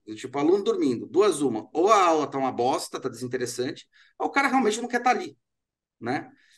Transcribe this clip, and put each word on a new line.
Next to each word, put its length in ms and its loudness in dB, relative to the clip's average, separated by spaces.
Eu, 100 -12
tipo, 220 -8
aluno 260 4
dormindo, 420 0
duas 360 2
uma. 300 -2
Ou 200 2
a 120 6
aula 260 4
tá 80 -6
uma 140 0
bosta, 480 -2
tá 80 -8
desinteressante, 800 -6
ou 100 -2
o 20 -4
cara 180 2
realmente 320 2
não 80 -6
quer 140 -2
tá 80 4
ali, 260 -4
né?" 300 -6